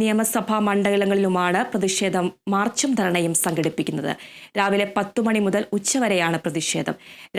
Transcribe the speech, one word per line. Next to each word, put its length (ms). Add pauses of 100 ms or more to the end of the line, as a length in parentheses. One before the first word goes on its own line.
നിയമസഭാ 540 (100)
മണ്ഡലങ്ങളിലുമാണ് 920 (100)
പ്രതിഷേധം 540 (280)
മാർച്ചും 460
ധർണയും 340 (100)
സംഘടിപ്പിക്കുന്നത്. 680 (480)
രാവിലെ 360
പത്ത് 320
മണി 200
മുതൽ 180 (120)
ഉച്ചവരെയാണ് 680
പ്രതിഷേധം. 520 (420)